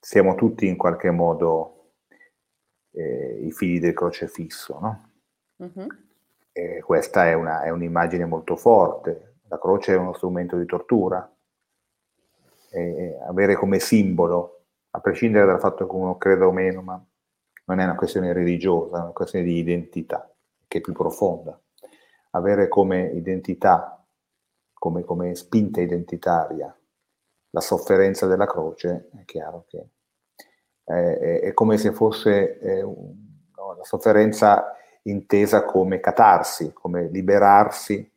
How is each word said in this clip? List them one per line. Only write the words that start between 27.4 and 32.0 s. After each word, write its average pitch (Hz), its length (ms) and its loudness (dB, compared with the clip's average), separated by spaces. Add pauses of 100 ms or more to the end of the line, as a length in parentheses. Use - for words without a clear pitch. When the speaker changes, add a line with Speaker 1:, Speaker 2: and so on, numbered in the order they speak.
Speaker 1:
la 82 100 -4
sofferenza 95 680 2
della 92 200 2
croce, 87 680 -6
è 101 80 -20
chiaro 82 420 -12
che - 220 -18 (960)
è, - 80 -8
è, 85 480 0
è 98 140 -4
come 110 240 4
se 110 140 0
fosse, 104 680 0